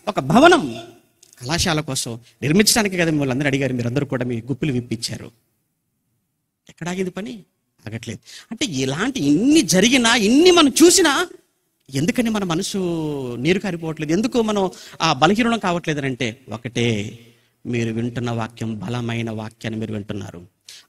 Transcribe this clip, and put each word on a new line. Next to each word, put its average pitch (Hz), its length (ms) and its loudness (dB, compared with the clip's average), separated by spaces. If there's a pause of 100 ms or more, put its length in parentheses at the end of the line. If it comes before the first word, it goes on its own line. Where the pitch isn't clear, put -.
ఒక 185 120 -2
భవనం 170 640 4 (580)
కళాశాల 151 400 0
కోసం 127 400 -8 (220)
నిర్మించడానికి 196 540 2
కదా 165 140 0
మిమ్మల్ని 143 220 0
అందరూ 147 140 -2
అడిగారు. 135 260 0
మీరందరూ 123 340 -2
కూడా 123 180 -4
మీ 120 160 -4
గుప్పులు 131 320 -4
విప్పించారు. 117 580 -6 (1400)
ఎక్కడ - 200 -10
ఆగింది 185 220 -4
పని? 208 320 -12 (460)
ఆగట్లేదు. 110 320 -10 (300)
అంటే 233 160 -6
ఇలాంటి 156 540 -4
ఇన్ని 220 420 4
జరిగినా, 226 520 4
ఇన్ని 262 360 6
మనం 330 220 6 (100)
చూసినా, 349 460 6 (680)
ఎందుకని 202 360 0
మన 208 140 -2
మనసు 185 340 -2 (580)
నీరు 156 220 2
కారిపోవట్లేదు? 160 540 -6
ఎందుకు 226 300 0
మనం 208 280 0 (320)
ఆ 160 100 2
బలహీనం 208 460 2
కావట్లేదు 170 400 -2
అని 135 80 -4
అంటే, 127 420 -4
ఒకటే, 113 720 -4 (480)
మీరు 117 280 -2
వింటున్న 120 360 -4
వాక్యం 110 480 -6
బలమైన 117 520 -4
వాక్యాన్ని 110 500 -8
మీరు 110 120 -6
వింటున్నారు. 101 540 -10 (420)